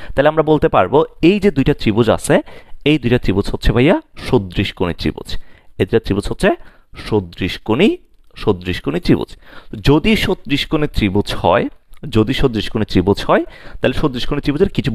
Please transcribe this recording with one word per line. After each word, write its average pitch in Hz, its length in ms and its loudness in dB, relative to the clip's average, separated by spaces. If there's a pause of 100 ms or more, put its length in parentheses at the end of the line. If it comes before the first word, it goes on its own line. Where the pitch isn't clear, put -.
(140)
তাহলে 143 180 4
আমরা 156 200 2
বলতে 156 240 4
পারবো 104 220 4 (320)
এই 208 140 4
যে 202 140 4
দুইটা 139 240 2
ত্রিভুজ 113 260 2 (100)
আছে, - 180 0 (540)
এই 151 140 2
দুইটা 123 200 2
ত্রিভুজ 98 300 0
হচ্ছে 110 220 0
ভাইয়া 139 200 4 (320)
সদৃশ 98 500 0
কোণী 87 240 -2
ত্রিভুজ, - 280 -4 (500)
এই 104 80 2
দুইটা 220 180 2
ত্রিভুজ - 260 -2
হচ্ছে - 180 0 (580)
সদৃশ 92 460 -4 (140)
কোণী, 147 220 2 (540)
সদৃশ 90 420 -2
কোণী 143 200 -4
ত্রিভুজ। 82 240 0 (580)
যদি 151 240 4 (140)
সদৃশ - 460 -2
কোণী 151 240 0
ত্রিভুজ 101 340 0 (140)
হয় 92 220 4 (500)
যদি 110 260 2
সদৃশকোণী 110 500 0
ত্রিভুজ 95 280 2 (100)
হয়, 208 140 2 (360)
তাহলে - 220 -2
সদৃশকোণী 139 420 -2
ত্রিভুজের 156 340 0
কিছু 117 180 -2